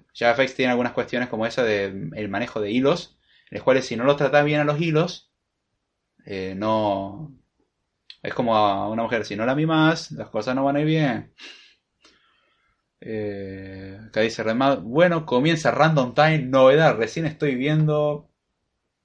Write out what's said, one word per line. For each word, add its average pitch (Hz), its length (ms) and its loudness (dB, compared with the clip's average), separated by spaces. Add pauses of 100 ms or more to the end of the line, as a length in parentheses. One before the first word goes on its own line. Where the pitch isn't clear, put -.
(180)
J 120 140 4
F 127 120 2
X 131 120 -4
tiene 127 160 0
algunas 120 220 -2
cuestiones 120 360 -4
como 110 160 -4
esa 120 180 -2
de, 101 280 0
mm, 98 240 -12
el 107 140 -8
manejo 110 300 -6
de 104 120 -4
hilos, 135 480 0 (320)
en - 60 -12
los - 60 -10
cuales 131 220 2
si 123 100 -8
no 117 100 -4
los 143 120 4
tratás 147 260 2
bien 151 180 0
a - 20 0
los 147 180 -2
hilos, 165 500 -2 (960)
eh, 95 300 -8
no... 104 800 -2 (880)
Es 101 100 -6
como 117 220 0
a 101 340 0
una 110 140 -4
mujer, 110 220 -2
si 101 100 -8
no 107 100 -4
la 127 100 0
mimás, 160 560 0
las 117 180 -12
cosas 113 260 -4
no 135 80 0
van 143 140 0
a - 20 0
ir 151 60 0
bien. 147 480 -2 (1700)
Eh, 98 1040 -10
acá - 140 0
dice 113 220 0
Remad, 127 360 2
bueno, 160 460 2
comienza 147 460 2
Random 143 420 2
Time, 156 260 4
novedad, 131 560 6
recién 113 300 -4
estoy 147 300 -2
viendo 151 760 0 (760)